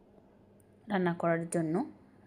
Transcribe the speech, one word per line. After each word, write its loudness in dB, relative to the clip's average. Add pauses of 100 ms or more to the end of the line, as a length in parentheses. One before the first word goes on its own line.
(880)
রান্না 2
করার 0
জন্য। 0 (360)